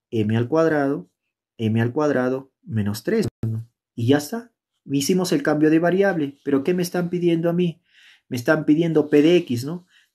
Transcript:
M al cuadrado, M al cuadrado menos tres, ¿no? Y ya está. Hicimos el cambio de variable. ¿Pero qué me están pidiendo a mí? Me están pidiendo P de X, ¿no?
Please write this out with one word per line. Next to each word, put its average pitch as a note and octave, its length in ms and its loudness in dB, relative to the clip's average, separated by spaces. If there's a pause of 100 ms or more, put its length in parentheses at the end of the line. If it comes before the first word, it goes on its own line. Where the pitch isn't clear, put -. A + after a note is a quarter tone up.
(120)
M A2 260 0
al A#2+ 100 0
cuadrado, D#3 640 0 (460)
M A2+ 240 0
al A#2+ 100 0
cuadrado C3 640 -2 (100)
menos G#2+ 400 -4
tres, G#3 240 -2 (180)
¿no? A2+ 220 -6 (280)
Y A#2 120 -4
ya C#3+ 120 4
está. A#3 340 -10 (320)
Hicimos F3 480 0
el C#3+ 100 0
cambio D3+ 260 2
de D#3+ 100 4
variable. F3 680 0
¿Pero C#3 180 0
qué F3+ 100 0
me F3+ 100 -2
están F3 260 -4
pidiendo E3+ 400 0
a E3+ 40 0
mí? F3 280 -2 (480)
Me B2+ 80 -6
están D#3 260 0
pidiendo D3+ 460 2
P D3 120 6
de E3 140 6
X, B2+ 300 -2
¿no? F3 220 -10 (280)